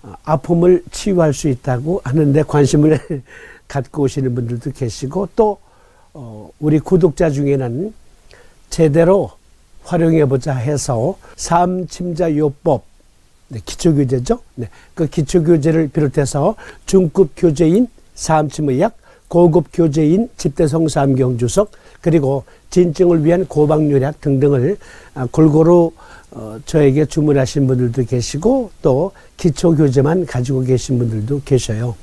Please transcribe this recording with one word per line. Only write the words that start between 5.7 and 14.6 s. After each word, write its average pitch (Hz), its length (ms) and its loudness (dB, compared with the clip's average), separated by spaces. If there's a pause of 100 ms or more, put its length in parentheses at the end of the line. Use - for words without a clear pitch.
어, 107 360 -18 (100)
우리 151 200 0
구독자 170 500 0
중에는 139 640 -4 (760)
제대로 165 600 2 (520)
활용해보자 156 720 0
해서 131 600 -2 (180)
사암침자요법, 170 1500 -2 (680)
네, 113 160 -12
기초교재죠. 139 760 0 (160)
네, 117 140 -10 (260)